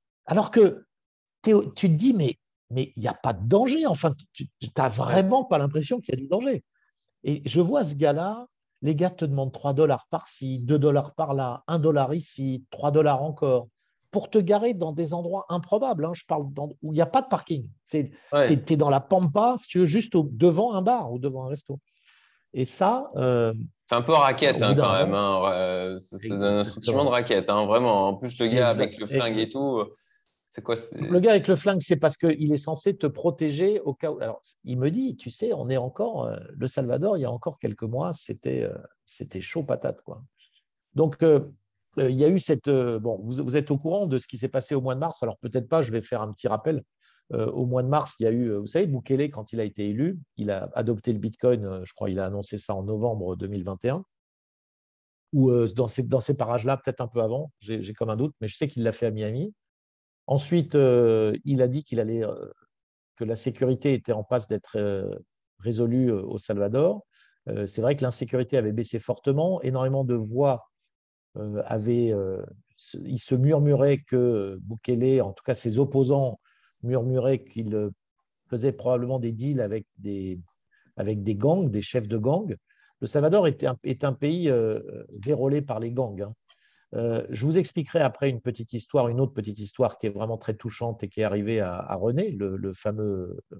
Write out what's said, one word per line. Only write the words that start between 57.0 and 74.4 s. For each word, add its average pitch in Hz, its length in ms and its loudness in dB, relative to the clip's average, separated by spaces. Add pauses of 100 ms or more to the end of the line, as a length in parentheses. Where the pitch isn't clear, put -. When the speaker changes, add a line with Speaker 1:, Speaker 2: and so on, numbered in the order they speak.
Speaker 1:
un 117 60 -6
peu 117 140 -2
avant, 131 380 -4
j'ai, 107 220 -6
j'ai 98 120 -10
comme 113 160 -4
un 107 80 -4
doute, 143 220 -2
mais 110 80 -6
je - 100 -12
sais 147 100 -2
qu'il 120 160 -4
l'a 110 80 2
fait 117 160 -2
à 107 40 -2
Miami. 113 420 -4 (720)
Ensuite, 143 500 2
euh, 117 680 6
il 135 180 2
a 123 60 6
dit 143 160 -4
qu'il 117 160 -4
allait, 113 240 -2
euh, - 260 -8 (680)
que 120 60 -8
la 113 120 -2
sécurité 127 580 0
était 117 200 0
en 107 100 -4
passe 117 240 -2
d'être, 107 300 -6
euh, 98 360 -2 (460)
résolue, 120 520 2
euh, 98 120 0
au 104 140 -6
Salvador. 120 680 0 (440)
Euh, 104 180 -4
c'est 107 140 -6
vrai 139 140 2
que 143 80 -4
l'insécurité 127 540 -2
avait 107 140 2
baissé 113 280 -4
fortement, 147 640 -2
énormément 131 420 0
de 123 120 0
voix, 120 540 0 (680)
euh, 104 280 -4
avaient, 113 480 0
euh, 95 280 -4 (360)
se, - 280 -16
il 123 140 -6
se - 160 -2
murmurait 143 720 4
que, 135 80 0
euh, 104 460 0